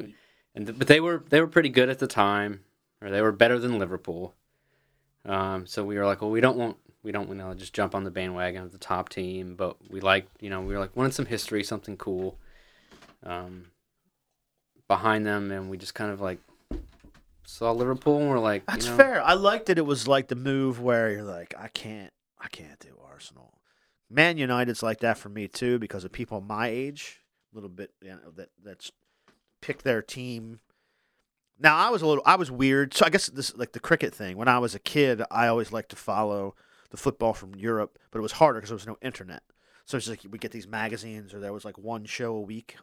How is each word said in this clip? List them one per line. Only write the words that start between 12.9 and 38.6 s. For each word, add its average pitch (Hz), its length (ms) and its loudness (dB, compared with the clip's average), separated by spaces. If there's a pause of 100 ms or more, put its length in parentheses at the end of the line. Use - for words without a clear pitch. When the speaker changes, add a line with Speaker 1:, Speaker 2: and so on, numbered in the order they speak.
Speaker 2:
Um, 90 480 -12 (1160)
behind 107 380 2
them, 104 240 -2
and 95 180 -8
we 95 80 -10
just 92 200 -12
kind 104 160 -6
of, 98 80 -8
like, 92 180 -4 (1040)
saw - 280 -2
Liverpool, 131 480 2
and 147 100 2
we're 127 80 4
like, 107 240 2
you - 60 -14
Speaker 3:
That's 113 180 -2
Speaker 2:
know 120 100 -4
Speaker 3:
fair. 254 240 6
I 165 120 4
liked 202 340 2
that 180 120 4
it 160 80 4
was, 131 200 0
like, 135 220 2
the 123 80 -4
move 135 440 -2
where 117 300 2
you're 104 140 -6
like, 87 340 -10
"I 107 80 -14
can't, 107 460 -12 (260)
I - 80 -14
can't 76 320 -18
do - 260 -20
Arsenal." - 480 -20 (560)
Man 156 300 4
United's 123 460 0
like 110 160 -2
that 117 180 2
for - 100 -16
me 101 200 -8
too, 123 320 0
because 98 240 -8
of 92 80 -10
people 110 280 -8
my 107 280 -4
age, 135 540 -8 (300)
a 110 40 -18
little 101 120 -14
bit, 92 320 -16
you 95 100 -20
know, 85 260 -20
that, 92 140 -18 (120)
that's 95 300 -18 (680)
pick - 220 -8
their 113 180 0
team. 117 600 -12 (960)
Now 151 180 6
I 196 140 4
was 202 120 0
a 160 40 2
little, 147 180 2
I 180 120 8
was 175 120 -2
weird. 135 460 2
So - 100 6
I 165 60 4
guess - 160 2
this, 131 300 -8
like, 117 160 -8
the - 80 -14
cricket - 340 0
thing. 92 220 -10
When 113 100 2
I 123 140 6
was 107 160 -2
a - 20 -10
kid, 131 500 2
I 117 200 4
always 113 240 0
liked 110 160 -6
to - 80 -18
follow 101 580 -2 (360)
the - 60 -18
football 113 380 0
from 98 220 -16
Europe, 107 420 -2 (140)
but 113 80 -6
it - 20 -4
was 107 80 -4
harder 135 300 4